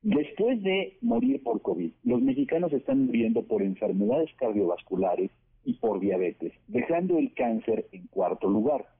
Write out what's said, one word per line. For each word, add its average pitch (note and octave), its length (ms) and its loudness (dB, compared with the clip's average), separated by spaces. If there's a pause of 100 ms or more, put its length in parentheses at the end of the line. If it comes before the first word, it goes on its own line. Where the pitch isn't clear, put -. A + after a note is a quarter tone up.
Después G#3+ 600 0
de F#3+ 380 -2
morir A#3+ 420 0
por G#2+ 180 -2
covid, F2 300 -2 (140)
los B2 180 2
mexicanos C#3+ 500 0
están C3+ 340 2
muriendo A#2 360 2
por G#2+ 200 -2
enfermedades G#2 720 0
cardiovasculares G2 960 0 (320)
y B2 80 -4
por G#3 260 0
diabetes, D3 540 -2 (160)
dejando F3 500 0
el C#3 160 0
cáncer A2+ 560 -2
en F2+ 180 -18
cuarto F#2 400 -2
lugar. A#2 380 2 (140)